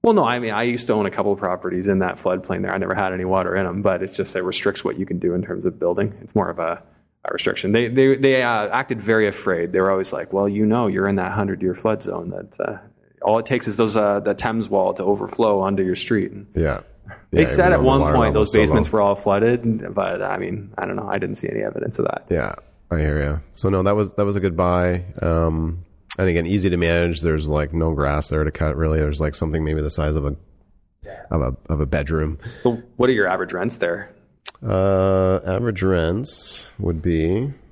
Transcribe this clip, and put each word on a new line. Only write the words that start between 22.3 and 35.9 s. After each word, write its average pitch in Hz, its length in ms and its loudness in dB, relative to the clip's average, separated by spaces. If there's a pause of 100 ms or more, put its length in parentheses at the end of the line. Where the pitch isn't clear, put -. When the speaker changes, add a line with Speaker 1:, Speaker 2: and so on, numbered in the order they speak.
Speaker 2:
I 82 80 0
hear 76 240 0
ya. 73 160 -2 (140)
So - 160 -2
no, 95 160 2
that 101 100 4
was, 104 220 0
that 104 80 2
was 101 100 0
a 98 60 0
good 92 160 0
buy. 90 480 2 (180)
Um, 82 600 0 (340)
and 92 100 2
again, 85 180 0
easy 95 220 2
to 87 80 2
manage. 85 460 2
There's, 78 260 0
like, 76 240 0
no 82 220 0
grass 73 340 0
there 76 160 0
to 76 60 0
cut, 76 260 -2
really. 78 240 2
There's, 73 180 0
like, 76 160 0
something 80 300 -2
maybe 78 160 0
the 76 80 -2
size 76 260 0
of 73 120 0
a, 73 100 -2 (680)
Speaker 1:
Yeah. - 280 -16
Speaker 2:
of 80 100 0
a, 64 160 -2 (160)
of 76 80 0
a 76 60 2
bedroom. 76 500 -2 (260)
Speaker 1:
So 117 200 0 (140)
what 123 120 4
are 131 60 4
your 101 120 2
average 92 280 -2
rents 92 240 -4
there? 85 320 -4 (520)
Speaker 2:
Uh, 95 840 2
average 98 360 -2
rents 92 840 -2 (100)